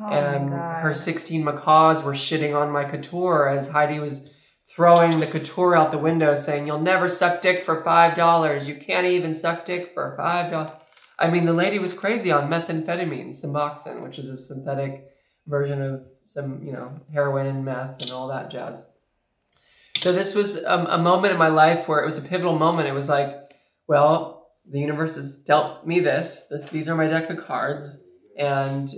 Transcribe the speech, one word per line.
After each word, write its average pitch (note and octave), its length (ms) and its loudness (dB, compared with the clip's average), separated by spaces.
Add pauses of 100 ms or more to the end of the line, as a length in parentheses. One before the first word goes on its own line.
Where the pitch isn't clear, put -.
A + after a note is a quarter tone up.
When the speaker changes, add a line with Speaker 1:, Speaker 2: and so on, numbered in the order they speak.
Speaker 1:
Oh G#3 100 -10
Speaker 2:
And C#3+ 400 0
Speaker 1:
my C#3 60 -4
God. E3 260 -6
Speaker 2:
her D#3 120 0
sixteen D#3+ 500 -4
macaws D#3 580 4
were C#3+ 120 -4
shitting D3 440 -2
on D3 140 0
my C#3+ 120 0
couture D#3 640 0
as C#3 200 -2
Heidi D3+ 320 0
was C#3+ 340 -10 (400)
throwing E3+ 460 6
the D#3 60 0
couture F3 500 0
out D#3 160 4
the D3+ 60 -2
window D#3 360 4
saying, C#3+ 320 -2
"You'll D3+ 140 -4
never F3+ 260 2
suck F3 360 0
dick F3+ 180 2
for D#3+ 240 -2
five E3+ 320 6
dollars. D#3+ 500 2
You D3 100 -8
can't F3+ 300 -2
even F3 280 0
suck E3 320 -4
dick F3+ 260 -8
for C3+ 240 -6
five F3 340 -2
dollars." D#3 220 -6 (460)
I E3 120 2
mean, E3+ 140 2
the E3 80 2
lady G3 260 2
was F3+ 140 -4
crazy G3 400 -2
on C#3+ 180 2
methamphetamine, E3 800 -4
Suboxone, C#3+ 760 -6
which C3 160 -14
is C#3 120 -12
a C3 60 -14
synthetic C#3 760 -8 (340)
version C#3+ 360 -4
of C3+ 200 -6 (220)
some, C3+ 400 -10
you C#3 80 -12
know, B2+ 280 -14 (120)
heroin C#3 340 0
and C3+ 180 -4
meth C3 380 -8
and - 80 -8
all B2+ 180 -10
that C3+ 220 -8
jazz. - 360 -14 (1120)
So F3+ 140 2
this F#3+ 220 0
was, G3+ 300 -2
um, F3 240 2
a - 100 0
moment F#3 340 4
in E3+ 60 -2
my D#3+ 100 6
life D#3+ 400 6
where D3+ 140 2
it - 40 -2
was D#3 120 -4
a C#3+ 100 -10
pivotal F3+ 300 0
moment. D#3+ 300 2
It C3+ 60 -4
was C#3 140 -4
like, C#3+ 260 0 (520)
well, D3+ 640 2 (200)
the C#3 100 -4
universe D3+ 360 -2
has C#3 220 -12
dealt - 480 0
me F3 140 2
this. - 500 -2
This, C#3+ 160 -10
these D3+ 220 -6
are E3 80 0
my D#3+ 120 2
deck D#3+ 220 -2
of D#3 80 -8
cards. C#3 640 -6 (360)
And, C#3 600 -2